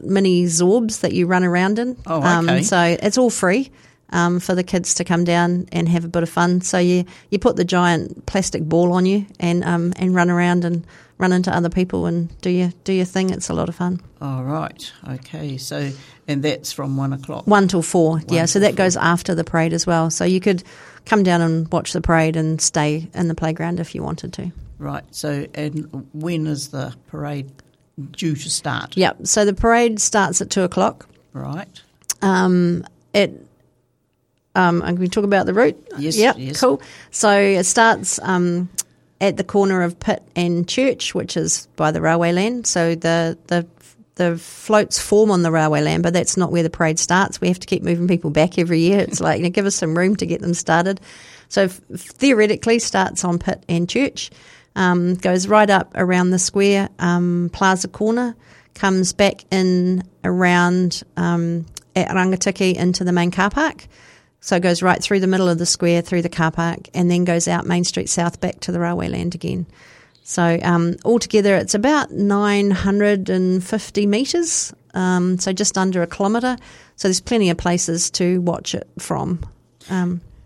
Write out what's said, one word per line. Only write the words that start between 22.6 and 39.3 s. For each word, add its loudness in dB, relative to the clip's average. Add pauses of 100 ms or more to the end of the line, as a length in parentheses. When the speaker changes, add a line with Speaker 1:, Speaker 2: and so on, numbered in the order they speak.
Speaker 1:
stay -2
in -2
the -2
playground -4
if -8
you -8
wanted -8
to. -10 (280)
Speaker 2:
Right. -10
So, -6
and -8
when -4
is -6
the -10 (140)
parade -10 (600)
due -4
to -10
start? -8
Speaker 1:
Yep. -2
So 2
the 2
parade 2
starts 0
at -8
two 0
o'clock. -2 (260)
Speaker 2:
Right. -12 (400)
Speaker 1:
Um, 2 (280)
it, 0 (1160)
um, 2
and -4
we 0
talk -2
about 2
the -2
route? 0 (100)
Speaker 2:
Yes, -4
Speaker 1:
Yep, 4
Speaker 2:
yes. -8
Speaker 1:
cool. 2 (300)
So 2
it 4
starts, 2
um, 0 (500)
at 0